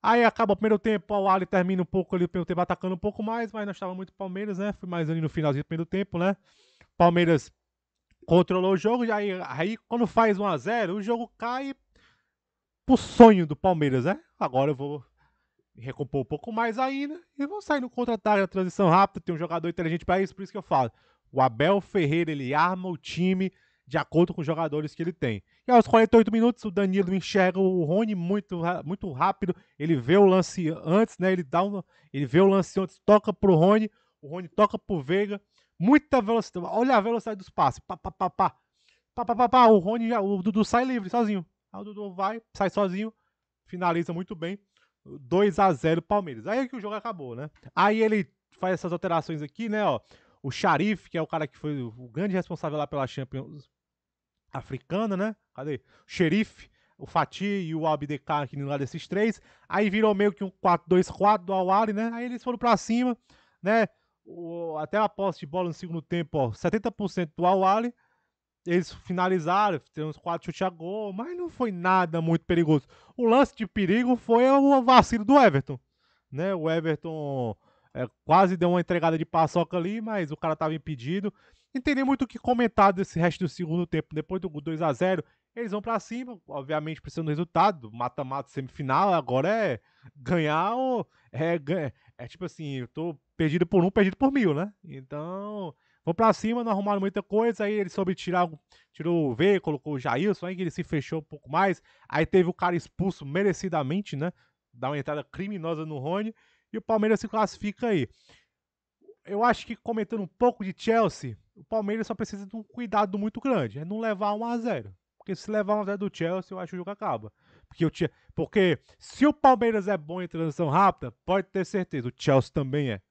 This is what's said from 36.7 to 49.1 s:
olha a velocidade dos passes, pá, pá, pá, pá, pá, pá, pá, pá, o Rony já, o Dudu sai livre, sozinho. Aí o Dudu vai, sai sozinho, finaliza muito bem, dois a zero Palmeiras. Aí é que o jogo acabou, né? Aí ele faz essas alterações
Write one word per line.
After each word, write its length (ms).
olha 240
a 60
velocidade 380
dos 120
passes, 300
pá, 160
pá, 160
pá, 180
pá, 200
pá, 120
pá, 100
pá, 140
pá, 180
o 120
Rony 300
já, 120
o 200
Dudu 240
sai 200
livre, 260
sozinho. 340
Aí 80
o 40
Dudu 300
vai, 260
sai 160
sozinho, 420
finaliza 460
muito 240
bem, 200
dois 540
a 140
zero 280
Palmeiras. 460
Aí 140
é 80
que 80
o 40
jogo 140
acabou, 400
né? 160
Aí 260
ele 300
faz 220
essas 180
alterações 500